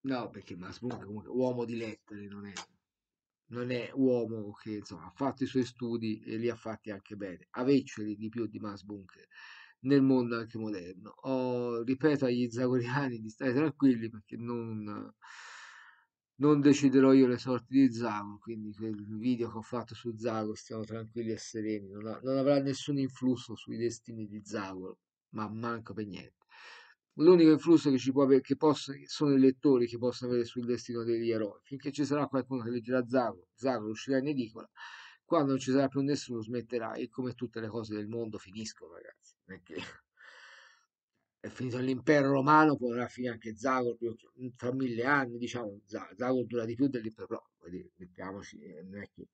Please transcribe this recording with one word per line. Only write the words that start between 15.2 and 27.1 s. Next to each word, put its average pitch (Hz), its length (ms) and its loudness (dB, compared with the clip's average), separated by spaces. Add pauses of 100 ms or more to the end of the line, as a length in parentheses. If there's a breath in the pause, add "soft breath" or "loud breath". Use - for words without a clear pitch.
non 147 240 6
deciderò 135 520 8
io 135 160 10
le 120 100 2
sorti 127 400 -4
di 135 140 8
Zagor, 104 480 -4
quindi 107 320 -10
quel 107 240 -6 (220)
video 117 320 0
che 113 80 -8
ho 110 40 -8
fatto 113 320 -6
su 113 220 -8
Zagor, 110 400 -2
stiamo 110 260 -10
tranquilli 113 480 -8
e 107 80 -2
sereni, 107 520 -4
non 104 160 -12
ha, 110 160 -8
non 131 140 0
avrà 139 240 4
nessun 139 380 -2
influsso 127 560 -2
sui 117 220 -12
destini 113 500 -6
di 104 160 -12
Zagor, 98 540 -8 (340)
ma 107 180 -6
manco 113 460 -6
per 107 120 -6
niente. 87 380 -16 (760 loud breath)